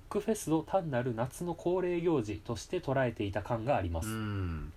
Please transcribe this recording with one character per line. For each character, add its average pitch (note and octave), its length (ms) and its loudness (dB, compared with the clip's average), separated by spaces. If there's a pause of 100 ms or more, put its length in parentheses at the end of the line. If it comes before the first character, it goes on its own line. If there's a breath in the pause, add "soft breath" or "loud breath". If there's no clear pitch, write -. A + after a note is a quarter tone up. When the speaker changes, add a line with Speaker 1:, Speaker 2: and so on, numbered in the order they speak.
Speaker 1:
ク G#3 100 0
フ A3 120 0
ェ G#3+ 40 4
ス - 180 0
を D#3+ 80 4
単 E3+ 300 0
な A#2+ 100 2
る B2 140 0
夏 B2+ 280 -4
の E3+ 120 -2
恒 F3+ 260 2
例 F3 200 0
行 E3 200 4
事 G#2 220 -4
と A#2+ 120 -4
し - 100 -10
て F#3 140 -2
捉 C3+ 240 2
え A#2+ 80 2
て G#2 120 -4
い G2 80 -2
た G#2 100 -2
感 A2+ 240 -2
が C#3 100 4
あ G#2 60 2
り F2+ 80 -2
ま G#2 140 -2
す。 G#2+ 60 -4
Speaker 2:
う - 20 -2
ん。 F#2+ 640 -2